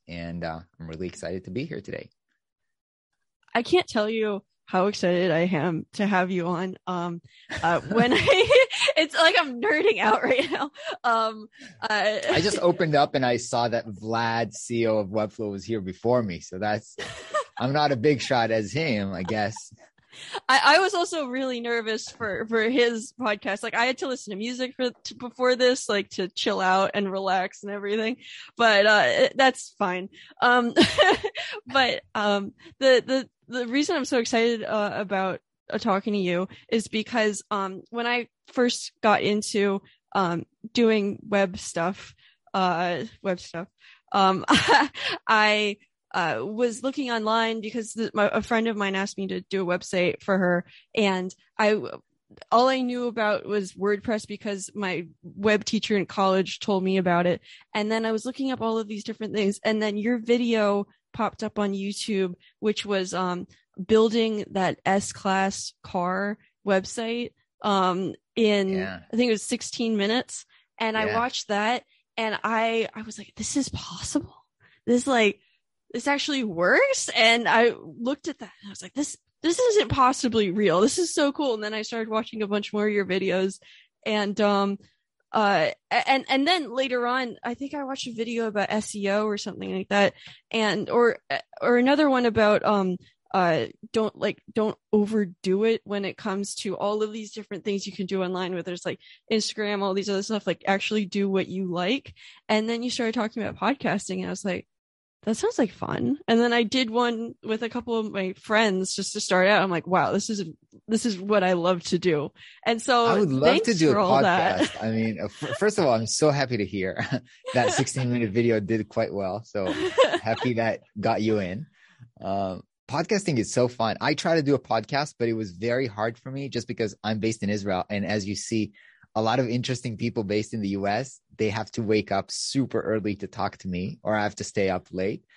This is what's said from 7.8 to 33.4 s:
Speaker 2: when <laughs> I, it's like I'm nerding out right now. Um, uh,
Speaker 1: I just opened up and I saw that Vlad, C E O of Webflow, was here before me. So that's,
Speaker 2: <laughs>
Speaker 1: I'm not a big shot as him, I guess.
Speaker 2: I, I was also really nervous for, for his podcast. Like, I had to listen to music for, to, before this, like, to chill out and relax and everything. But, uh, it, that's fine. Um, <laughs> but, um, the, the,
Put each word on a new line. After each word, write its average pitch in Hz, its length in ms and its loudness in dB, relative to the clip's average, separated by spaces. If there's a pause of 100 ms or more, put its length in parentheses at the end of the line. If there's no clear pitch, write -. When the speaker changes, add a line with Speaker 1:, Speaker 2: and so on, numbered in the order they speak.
Speaker 2:
when 233 320 2
<laughs> - 20 4
I, 480 520 6 (300)
it's 311 200 0
like 330 200 6
I'm 262 240 0
nerding 392 380 2
out 220 240 2
right 247 260 2
now. 294 220 -4 (320)
Um, 226 460 0 (340)
uh, 208 360 0 (120)
Speaker 1:
I 160 100 2
just 185 200 0
opened 175 340 2
up 147 220 4
and 131 100 2
I 123 120 2
saw 120 280 -2
that 113 220 -4
Vlad, 113 640 -2
C 117 300 -4
E 113 40 2
O 110 120 2
of 98 100 -2
Webflow, 107 420 -4
was 98 140 -8
here 110 160 -4
before 113 420 0
me. 87 160 -6
So 92 220 -14
that's, 107 360 -4 (320)
Speaker 2:
<laughs> - 300 -6
Speaker 1:
I'm 127 140 0
not 147 180 2
a 139 60 0
big 127 240 2
shot 117 320 2
as 107 200 0
him, 110 400 -2
I 92 120 -6
guess. 107 320 -2 (920)
Speaker 2:
I, 269 280 6
I - 20 6
was 381 160 2
also 339 320 -2
really 254 340 -4
nervous 233 480 -4
for, 202 380 -6
for 226 160 2
his 240 580 2
podcast. 214 420 -2
Like, 226 120 -6
I 233 100 2
had 254 140 0
to 359 80 -6
listen 254 240 -8
to 190 80 -8
music 247 360 -6
for, 247 160 -2
to, - 240 -12
before 247 420 0
this, 254 340 2
like, 202 220 0
to 185 160 -4
chill 202 300 -2
out 190 360 4
and 196 180 -2
relax 190 500 -2
and 202 80 -10
everything. 208 460 -2 (400)
But, 214 300 6
uh, 208 180 8
it, - 320 4
that's 262 420 2
fine. 185 300 -2 (320)
Um, 240 320 4 (500)
<laughs> - 440 -8
but, 247 340 0 (140)
um, 202 400 0 (240)
the, 262 280 6
the, 262 220 0 (180)